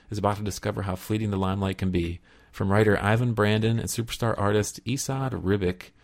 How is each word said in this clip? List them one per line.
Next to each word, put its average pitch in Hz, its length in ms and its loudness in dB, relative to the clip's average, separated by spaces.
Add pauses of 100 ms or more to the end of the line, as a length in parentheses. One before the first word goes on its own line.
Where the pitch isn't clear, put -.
(120)
is 104 80 -6
about 101 180 0
to 104 60 -8
discover 104 400 -4
how 92 120 -4
fleeting 107 360 -2
the 98 60 0
limelight 95 420 -2
can 95 100 0
be." 85 300 -2 (320)
From 98 200 -2
writer 104 300 6
Ivan 117 320 2
Brandon 110 460 2
and - 100 -4
superstar 117 480 -2
artist 104 480 0
Esad 135 460 -4
Ribic, 92 600 0 (120)